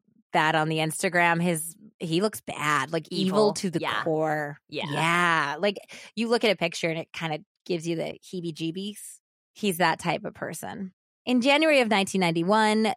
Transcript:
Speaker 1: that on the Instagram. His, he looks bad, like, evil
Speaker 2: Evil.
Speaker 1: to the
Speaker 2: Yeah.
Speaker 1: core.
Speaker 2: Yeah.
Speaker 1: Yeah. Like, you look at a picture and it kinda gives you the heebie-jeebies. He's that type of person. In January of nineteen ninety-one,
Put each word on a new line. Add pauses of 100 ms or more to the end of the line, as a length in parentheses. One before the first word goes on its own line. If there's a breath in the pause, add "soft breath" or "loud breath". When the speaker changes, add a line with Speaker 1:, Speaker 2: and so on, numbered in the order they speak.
(340)
Speaker 1:
that
on
the
Instagram.
His, (240)
he
looks
bad,
like,
evil
Speaker 2:
Evil.
Speaker 1:
to
the
Speaker 2:
Yeah.
Speaker 1:
core.
Speaker 2:
Yeah.
Speaker 1:
Yeah.
Like, (380 loud breath)
you
look
at
a
picture
and
it
kinda (260)
gives
you
the
heebie-jeebies. (540)
He's
that
type
of
person. (320)
In
January
of
nineteen
ninety-one,